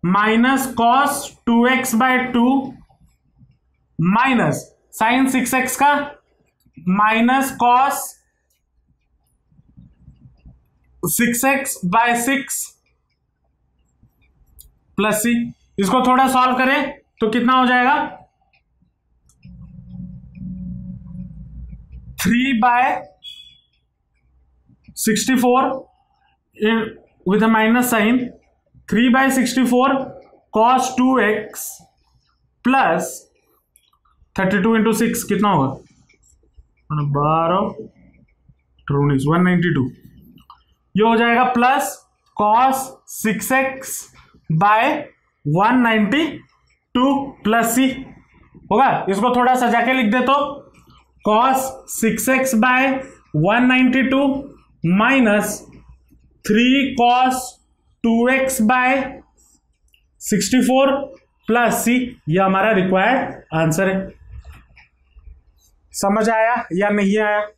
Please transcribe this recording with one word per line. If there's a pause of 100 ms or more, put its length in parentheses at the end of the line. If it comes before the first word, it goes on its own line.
minus (140)
cos (280)
टू
एक्स
by (160)
टू (1500)
minus (400)
sin
सिक्स
एक्स
का (1080)
minus (120)
cos (3000)
सिक्स
एक्स (200)
by
सिक्स (2500)
plus
c। (460)
इसको
थोड़ा
solve
करें (220)
तो
कितना
हो
जाएगा? (4000)
थ्री
by (2250)
सिक्सटी
फ़ोर (960)
in, (460)
with
a
minus
sign, (680)
three
by
सिक्सटी
फ़ोर (600)
cos
टू
एक्स (1000)
plus (1300)
थर्टी
टू
into
सिक्स
कितना
होगा? (1500)
बारह, (1400)
उन्नीस,
वन
नाइंटी
टू। (1080)
ये
हो
जाएगा
plus (480)
cos (220)
six
x (680)
by (600)
वन
नाइंटी (680)
टू (440)
plus
c (840)
होगा। (220)
इसको
थोड़ा
सजा
के
लिख
दे
तो (880)
cos (220)
सिक्स
एक्स
by (560)
वन
नाइंटी
टू (760)
minus (920)
three (240)
cos (640)
टू
एक्स
by (1400)
सिक्सटी
फ़ोर (540)
plus
c, (400)
ये
हमारा
required
answer
है। (1900)
समझ
आया (180)
या
नहीं
आया? (180)